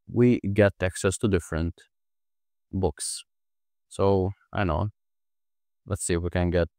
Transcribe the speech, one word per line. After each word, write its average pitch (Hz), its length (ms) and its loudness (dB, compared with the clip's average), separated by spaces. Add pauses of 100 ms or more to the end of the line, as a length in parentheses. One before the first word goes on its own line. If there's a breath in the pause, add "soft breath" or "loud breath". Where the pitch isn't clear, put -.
(120)
we 120 300 4
get 101 400 2
access 92 380 -2
to 113 80 -2
different 85 540 -2 (920)
books. - 520 -6 (640)
So 98 440 0 (200)
I 101 140 -2
know, 87 240 -2 (960)
let's - 200 -6
see 90 100 0
if 85 60 0
we 87 80 -4
can 87 200 0
get 85 180 0 (120)